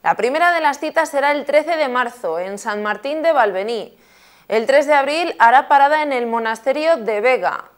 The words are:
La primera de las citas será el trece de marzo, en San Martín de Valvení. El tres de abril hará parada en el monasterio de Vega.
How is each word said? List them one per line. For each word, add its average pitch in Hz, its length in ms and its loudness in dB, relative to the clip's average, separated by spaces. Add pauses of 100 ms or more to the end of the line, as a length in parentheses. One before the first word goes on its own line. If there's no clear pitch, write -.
La 170 100 0
primera 294 380 0
de 330 80 0
las 285 180 0
citas 311 300 -2
será 285 240 0
el 294 140 -4
trece 302 300 0
de 302 120 0
marzo, 240 500 -4
en 196 200 -8
San 208 260 -6
Martín 277 400 -4
de 330 80 2
Valvení. 208 680 -2 (480)
El 220 200 -2
tres 277 200 4
de 294 80 2
abril 294 460 0
hará 247 260 6
parada 294 360 4
en 294 100 -2
el 240 160 -2
monasterio 226 720 -2
de 214 220 -2
Vega. 208 440 0 (140)